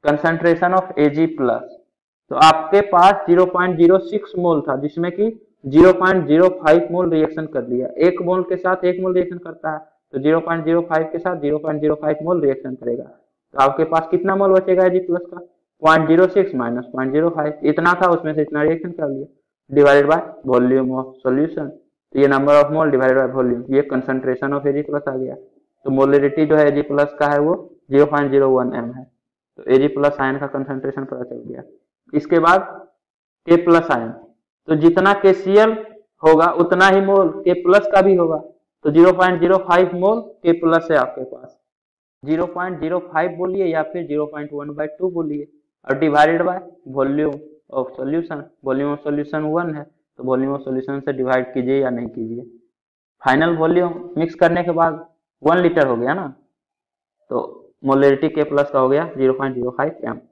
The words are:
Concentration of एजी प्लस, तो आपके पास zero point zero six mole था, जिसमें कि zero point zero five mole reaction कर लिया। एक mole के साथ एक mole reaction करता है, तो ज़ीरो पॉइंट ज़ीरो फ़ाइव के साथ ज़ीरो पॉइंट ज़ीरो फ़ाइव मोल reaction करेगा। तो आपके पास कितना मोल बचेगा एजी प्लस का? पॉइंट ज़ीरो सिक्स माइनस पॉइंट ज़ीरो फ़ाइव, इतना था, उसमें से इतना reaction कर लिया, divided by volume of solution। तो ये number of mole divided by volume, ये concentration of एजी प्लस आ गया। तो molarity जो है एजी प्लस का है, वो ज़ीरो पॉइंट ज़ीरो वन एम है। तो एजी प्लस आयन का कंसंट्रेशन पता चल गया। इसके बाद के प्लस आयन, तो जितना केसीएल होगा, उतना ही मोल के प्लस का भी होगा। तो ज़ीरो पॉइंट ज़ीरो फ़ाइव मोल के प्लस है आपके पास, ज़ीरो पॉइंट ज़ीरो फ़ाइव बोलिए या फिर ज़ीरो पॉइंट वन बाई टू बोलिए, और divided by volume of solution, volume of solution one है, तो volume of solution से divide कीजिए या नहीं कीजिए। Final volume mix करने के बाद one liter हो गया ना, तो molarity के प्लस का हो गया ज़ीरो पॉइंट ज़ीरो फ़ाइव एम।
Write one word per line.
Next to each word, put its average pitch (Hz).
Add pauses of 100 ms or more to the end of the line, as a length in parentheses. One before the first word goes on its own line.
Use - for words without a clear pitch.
Concentration 165
of -
एजी 151 (100)
प्लस, 120 (540)
तो 139
आपके 160 (120)
पास 185
zero 175
point 180
zero 170
six 185
mole 170
था, 135
जिसमें 165
कि 202 (360)
zero 170
point 185
zero 165
five 165
mole 180
reaction 156
कर 127
लिया। 123 (200)
एक 175
mole 185
के 180
साथ 185
एक 180
mole 185
reaction 175
करता 160
है, 156 (360)
तो 135
ज़ीरो 156
पॉइंट 165
ज़ीरो 165
फ़ाइव 160
के 170
साथ 175
ज़ीरो 147
पॉइंट 151
ज़ीरो 151
फ़ाइव 151
मोल 170
reaction 131
करेगा। 120
तो -
आपके 139
पास 165
कितना 185
मोल 196
बचेगा 185
एजी 185
प्लस 175
का? 175 (420)
पॉइंट 156
ज़ीरो 170
सिक्स 190
माइनस 123
पॉइंट 131
ज़ीरो 160
फ़ाइव, 151
इतना 170
था, 180
उसमें 156
से 151
इतना 147
reaction 165
कर 156
लिया, 135 (440)
divided 143
by 160 (260)
volume 127
of 131 (160)
solution। 143 (440)
तो 135
ये 139
number 139
of 143
mole 156
divided 131
by 131
volume, 123 (100)
ये 143
concentration 131
of 139
एजी 143
प्लस 143
आ 131
गया। 131
तो -
molarity 139
जो 156
है 151
एजी 143
प्लस 143
का 147
है, 147
वो 165 (340)
ज़ीरो 143
पॉइंट 143
ज़ीरो 135
वन 127
एम 120
है। 131 (540)
तो -
एजी 135
प्लस 143
आयन 135
का 139
कंसंट्रेशन 135
पता 127
चल 120
गया। 127 (500)
इसके 151
बाद 165 (800)
के 170
प्लस 165
आयन, 117 (600)
तो 160
जितना 170
केसीएल 196 (520)
होगा, 160 (140)
उतना 180
ही 196
मोल 196 (160)
के 180 (100)
प्लस 196
का 196
भी 190
होगा। 165 (480)
तो 151
ज़ीरो 170
पॉइंट 180
ज़ीरो 180
फ़ाइव 185
मोल 202
के -
प्लस 165
है 156
आपके 127
पास, 127 (640)
ज़ीरो 160
पॉइंट 175
ज़ीरो 160 (140)
फ़ाइव 175
बोलिए 185
या 165
फिर 165
ज़ीरो 147
पॉइंट 147
वन 147
बाई 151 (120)
टू 185
बोलिए, 151 (380)
और 139
divided 156
by 180 (380)
volume 139 (380)
of 131
solution, 151 (220)
volume 139
of 147
solution 147
one 165
है, 147
तो -
volume 131
of 135
solution 135
से 147
divide 127
कीजिए 135
या 127
नहीं 120
कीजिए। 117 (800)
Final 160
volume 170 (260)
mix 165
करने 175
के 175
बाद 160 (360)
one 160
liter 165
हो 123
गया 127
ना, 185 (1040)
तो - (320)
molarity 139
के 147
प्लस 143
का 139
हो 131
गया 156
ज़ीरो 131
पॉइंट 131
ज़ीरो 123
फ़ाइव 143
एम। 117 (120)